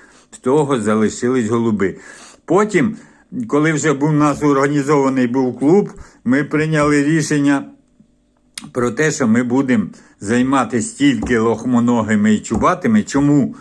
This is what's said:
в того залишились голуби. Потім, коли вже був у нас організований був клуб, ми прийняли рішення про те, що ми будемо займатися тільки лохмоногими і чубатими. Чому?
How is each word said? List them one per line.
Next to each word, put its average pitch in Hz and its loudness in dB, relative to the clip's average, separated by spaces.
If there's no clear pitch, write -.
в - -20
того 139 0
залишились 110 0
голуби. 110 -2
Потім, 175 0
коли 151 0
вже 151 -2
був 139 -2
у 156 0
нас 147 0
організований 139 2
був 123 -2
клуб, 175 2
ми 131 0
прийняли 147 0
рішення 147 0
про 120 -2
те, 151 0
що 139 -2
ми 113 2
будемо 123 0
займатися 123 -2
тільки 123 2
лохмоногими 110 0
і 104 0
чубатими. 117 0
Чому? 143 0